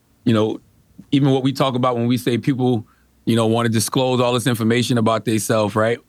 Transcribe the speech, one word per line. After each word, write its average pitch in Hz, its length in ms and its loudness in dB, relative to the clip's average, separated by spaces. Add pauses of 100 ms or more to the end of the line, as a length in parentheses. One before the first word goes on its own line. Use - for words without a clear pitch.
(260)
you 117 80 4
know, 110 260 0 (540)
even 139 180 4
what 135 120 2
we 135 100 0
talk 135 220 -2
about 123 200 0
when 117 120 -2
we 123 100 0
say 120 200 -2
people, 123 480 -2 (380)
you 113 140 0
know, 113 100 2
wanna 117 220 2
disclose 127 500 0
all 123 140 2
this 123 120 0
information 117 520 0
about 110 260 0
themselves, 110 500 -2
right? 110 360 0